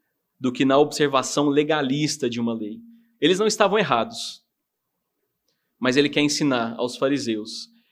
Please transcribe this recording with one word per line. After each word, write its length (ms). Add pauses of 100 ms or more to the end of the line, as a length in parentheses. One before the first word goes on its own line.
(400)
do 120
que 120
na 140
observação 720
legalista 800
de 100
uma 140
lei. 260 (400)
Eles 200
não 80
estavam 320
errados, 640 (1400)
mas 180
ele 120
quer 120
ensinar 560
aos 200
fariseus 720 (220)